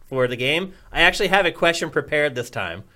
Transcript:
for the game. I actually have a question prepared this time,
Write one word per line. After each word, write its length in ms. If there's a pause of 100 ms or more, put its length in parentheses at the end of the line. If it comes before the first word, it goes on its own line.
for 200
the 80
game. 380 (180)
I 100
actually 280
have 160
a 60
question 400
prepared 420
this 160
time, 360 (100)